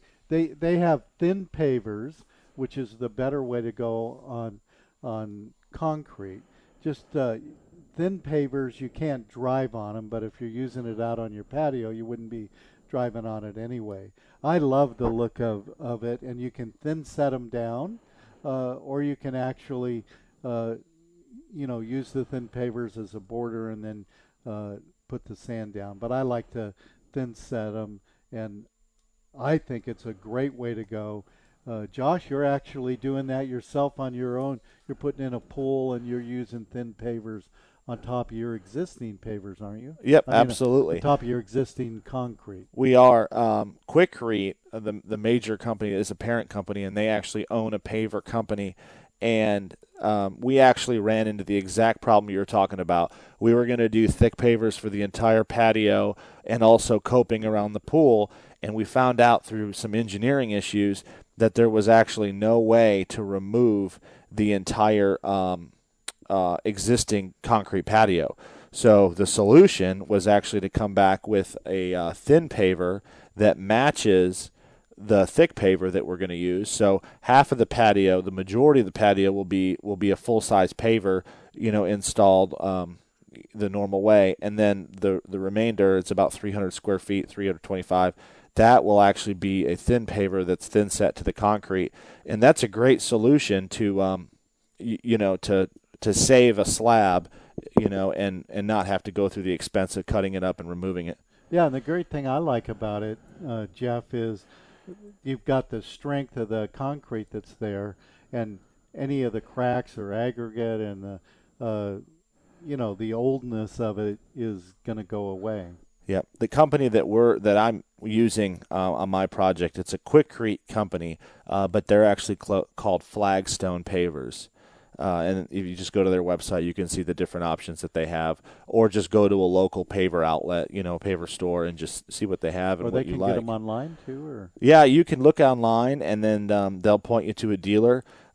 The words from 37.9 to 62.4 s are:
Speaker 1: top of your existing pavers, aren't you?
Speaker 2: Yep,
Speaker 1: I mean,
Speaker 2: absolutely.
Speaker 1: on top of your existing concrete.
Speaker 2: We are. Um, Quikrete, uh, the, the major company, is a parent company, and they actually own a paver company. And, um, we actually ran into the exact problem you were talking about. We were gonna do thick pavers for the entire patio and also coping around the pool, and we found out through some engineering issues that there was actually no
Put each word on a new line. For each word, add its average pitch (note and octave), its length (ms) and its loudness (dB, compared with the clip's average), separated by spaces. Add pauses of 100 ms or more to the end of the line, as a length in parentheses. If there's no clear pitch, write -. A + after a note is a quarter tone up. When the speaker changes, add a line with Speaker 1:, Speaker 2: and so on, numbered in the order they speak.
Speaker 1:
top B2 320 -8
of A2+ 60 -12
your A#2 180 -8
existing A2+ 640 -12
pavers, G2+ 420 -12
aren't G#2 220 -14
you? D3+ 220 -18
Speaker 2:
Yep, C#3+ 240 6
Speaker 1:
I - 40 -4
mean, A2+ 80 6
Speaker 2:
absolutely. B2 560 2
Speaker 1:
on E2+ 60 -8
top C#3+ 200 2
of A#2+ 60 -8
your B2 120 -4
existing A2+ 640 -8
concrete. A2 720 -12
Speaker 2:
We B2+ 200 2
are. B2 380 8
Um, A2 460 -2 (100)
Quikrete, A2+ 680 0 (160)
uh, A2 80 -10
the, G#2+ 240 -8
the G#2+ 120 -8
major A2 400 0
company, G#2+ 360 -6
is G2 180 -4
a G2+ 40 -10
parent A#2 340 -6
company, G2+ 360 -8
and F#2+ 120 -8
they G#2+ 120 0
actually G#2 420 -4
own A2 240 -4
a G2+ 40 -4
paver G#2+ 440 -6
company. G2+ 540 -6 (440)
And, G#2+ 540 0 (260)
um, G2+ 400 -2
we C3 180 2
actually B2+ 400 6
ran A2 280 0
into G#2 180 -6
the G2+ 120 -2
exact G#2+ 440 0
problem G#2 280 4
you F#2+ 100 -4
were G2 60 0
talking F#2+ 360 0
about. E2+ 320 0 (280)
We A#2 140 6
were A#2+ 120 2
gonna A#2+ 220 0
do G#2+ 200 2
thick - 280 2
pavers A2+ 420 2
for G#2+ 120 -8
the G2+ 120 -4
entire A2 420 2
patio G#2 720 2 (280)
and A#2+ 180 -2
also A2+ 380 6
coping A2+ 440 0
around G#2 280 -2
the G#2 80 -8
pool, B2 500 4 (320)
and G#2 120 -6
we A2 100 -2
found B2+ 360 2
out A#2+ 240 6
through G#2+ 300 -8
some G#2+ 200 -8
engineering A2+ 560 -2
issues G2+ 540 -2 (320)
that A2 180 2
there A#2 160 6
was G#2+ 180 2
actually A2 440 4
no A2 260 2